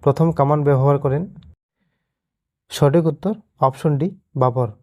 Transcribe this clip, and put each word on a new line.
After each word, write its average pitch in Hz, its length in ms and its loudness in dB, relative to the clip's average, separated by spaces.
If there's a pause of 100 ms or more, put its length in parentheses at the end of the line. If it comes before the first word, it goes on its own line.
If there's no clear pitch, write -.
প্রথম 160 300 2
কামান 147 320 0
ব্যবহার 139 360 2
করেন? 143 360 -4 (1300)
সঠিক 151 360 2
উত্তর 165 280 -4 (260)
অপশন 139 380 0
ডি, 175 220 -4 (160)
বাবর। 127 360 0 (120)